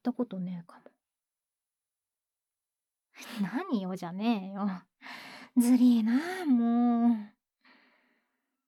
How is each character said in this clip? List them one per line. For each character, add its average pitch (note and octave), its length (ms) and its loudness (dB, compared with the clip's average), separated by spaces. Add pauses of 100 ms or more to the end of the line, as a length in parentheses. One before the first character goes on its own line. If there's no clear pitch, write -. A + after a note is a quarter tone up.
た B3 100 -2
こ B3 140 -4
と F#3+ 120 -10
ね F3+ 260 -8
え - 20 -20
か - 140 -20
も。 - 100 -20 (2500)
何 A#3 420 -4
よ F#3 120 -6
じ F3+ 120 -10
ゃ E3 60 -12
ね G3 380 -4
え G3 40 -12
よ。 G3+ 140 -4 (880)
ず B3 200 6
り A#3+ 260 6
ー - 20 0
な、 E4 420 0
も A#3+ 600 4
う。 - 20 6 (1600)